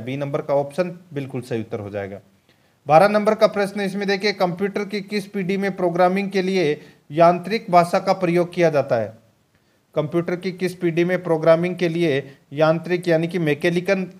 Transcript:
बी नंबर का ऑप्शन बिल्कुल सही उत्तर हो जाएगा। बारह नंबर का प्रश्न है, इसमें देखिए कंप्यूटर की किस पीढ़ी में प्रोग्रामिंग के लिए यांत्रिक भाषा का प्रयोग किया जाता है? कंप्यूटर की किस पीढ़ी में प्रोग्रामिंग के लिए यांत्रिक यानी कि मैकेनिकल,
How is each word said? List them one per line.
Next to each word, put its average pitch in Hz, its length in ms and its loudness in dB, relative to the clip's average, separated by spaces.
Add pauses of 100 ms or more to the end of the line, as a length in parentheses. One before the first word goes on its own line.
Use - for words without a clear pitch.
बी 131 120 -6
नंबर 143 240 -4
का 143 140 -2
ऑप्शन 175 420 -4 (160)
बिल्कुल 131 300 -8
सही 117 180 -6
उत्तर 107 180 -10
हो 101 100 -12
जाएगा। 98 300 -10 (680)
बारह 160 200 8
नंबर 208 280 0
का 214 120 4
प्रश्न 202 320 -4
है, 202 60 -4
इसमें 196 220 -6
देखिए 202 260 0
कंप्यूटर 196 520 -4
की 202 180 -6
किस 208 240 -6
पीढ़ी 196 300 -4
में 190 180 -2
प्रोग्रामिंग 185 560 2
के 190 100 0
लिए 180 380 0 (340)
यांत्रिक 180 580 2
भाषा 175 280 4
का 190 160 2
प्रयोग 175 380 0
किया 170 180 4
जाता 135 240 0
है? 107 260 -4 (760)
कंप्यूटर 170 400 -2
की 180 180 -6
किस 180 220 -4
पीढ़ी 170 280 0
में 180 200 0
प्रोग्रामिंग 165 520 2
के 180 140 0
लिए 160 480 -2 (160)
यांत्रिक 170 540 0
यानी 165 200 2
कि 175 120 -4
मैकेनिकल, 175 680 0 (140)